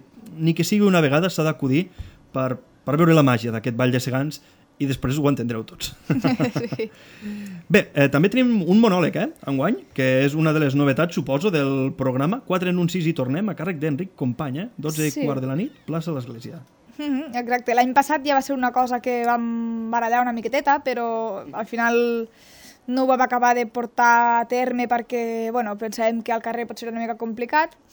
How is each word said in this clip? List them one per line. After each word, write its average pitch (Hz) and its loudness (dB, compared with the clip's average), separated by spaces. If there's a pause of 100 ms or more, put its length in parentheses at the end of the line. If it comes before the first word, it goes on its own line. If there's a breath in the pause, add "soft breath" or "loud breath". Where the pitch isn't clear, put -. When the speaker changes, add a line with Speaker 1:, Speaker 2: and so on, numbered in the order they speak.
(380)
Speaker 1:
ni 160 2
que 165 0
sigui 208 4
una 180 6
vegada 151 4
s'ha 160 -2
d'acudir 151 0 (420 loud breath)
per, 131 -2 (300)
per 135 0
veure 165 6
la 151 6
màgia 120 0
d'aquest 113 -4
Ball 127 2
de 127 0
Segants 139 -4 (380 soft breath)
i 139 -2
després 131 -2
ho 143 2
entendreu 117 -2
tots. - -12 (180)
<laughs> 233 -2
Speaker 2:
Sí. 220 -6 (840 loud breath)
Speaker 1:
Bé, 196 6 (100)
eh, 139 4
també 147 4
tenim 240 2
un 190 6
monòleg, 180 4
eh, 202 -2 (180)
enguany, 143 0 (180)
que 131 0 (200)
és 143 0
una 160 2
de 151 2
les 139 2
novetats, 143 2
suposo, 143 -2
del 135 0
programa. 135 -2
Quatre 180 -2
anuncis 175 0
i 170 0
tornem, 147 -2
a 185 -6
càrrec 165 -6
d'Enric 156 -4
Company, 131 -4
eh? 202 -8 (120)
Dotze 156 -4
i - -4
Speaker 2:
Sí. 294 -4
Speaker 1:
quart 135 -4
de 131 -6
la 135 -4
nit, 220 -4 (140)
plaça 165 -6
l'Església. 123 -12 (380)
Speaker 2:
Mhm, 294 -4
exacte. 247 -2
L'any 254 2
passat 277 2
ja 285 2
va 269 4
ser 277 -4
una 247 0
cosa 247 0
que 247 -2
vam 233 -2
barallar 233 2
una 240 -2
miqueteta, 277 0
però 226 -4
al 208 -6
final 233 0 (600 loud breath)
no 254 0
ho 262 2
vam 262 4
acabar 247 4
de 240 0
portar 240 4
a 233 -4
terme 247 0
perquè, 233 -2
bueno, 214 -2
pensàvem 226 -2
que 233 -2
al 226 -2
carrer 233 -6
pot 233 -12
ser 233 -8
una 226 -8
mica 226 -6
complicat, 240 -2 (160 soft breath)